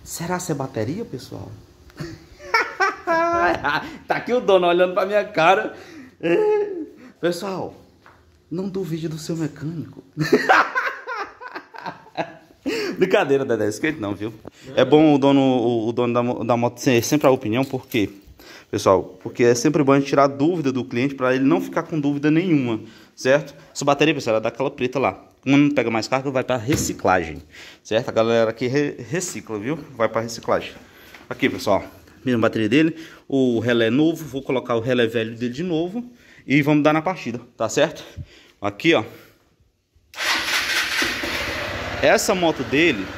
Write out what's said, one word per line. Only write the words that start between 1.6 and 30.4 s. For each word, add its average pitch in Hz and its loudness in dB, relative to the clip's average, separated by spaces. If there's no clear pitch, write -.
<laughs> - -14
Tá 156 -2
aqui 151 -4
o 247 2
dono 185 4
olhando 180 4
pra 190 0
minha 202 0
cara. 190 2
É. 415 2
Pessoal, 175 -4
não 185 -6
duvide 170 -6
do 156 -8
seu 160 -8
mecânico. 160 -8
<laughs> - -4
Brincadeira, 151 2
Dedé, 107 0
esquente 147 -4
não, 104 -6
viu? 104 -8
É 127 4
bom 151 6
o 143 6
dono, 139 6
o, 120 2
o 120 -2
dono 120 0
da 120 2
mo-, 120 -4
da 120 0
moto 120 -2
ser, 120 4
sempre 147 2
a 131 8
opinião, 123 0
por 131 -6
quê? 101 0
Pessoal, 98 2
porque - -2
é 120 6
sempre 147 2
bom 135 4
a 139 6
gente 139 -4
tirar 139 4
a - 2
dúvida 139 0
do 131 -4
cliente 123 -4
pra 127 0
ele 131 0
não 170 4
ficar - -4
com 160 -6
dúvida 143 0
nenhuma, 147 2
certo? 143 0
Essa - -6
bateria, 147 4
pessoal, 123 0
ela 110 2
dá 113 -2
aquela 139 -2
preta 127 -4
lá. 101 0
Quando 139 2
não 143 4
pega 123 0
mais 113 -2
carga, 131 -2
vai 131 -2
pra 127 -2
reciclagem, 92 0
certo? 110 -2
A - -10
galera 113 2
que 123 -4
re-, 143 -2
recicla, 123 -8
viu? 123 -6
Vai 113 0
pra 117 -2
reciclagem. 113 -4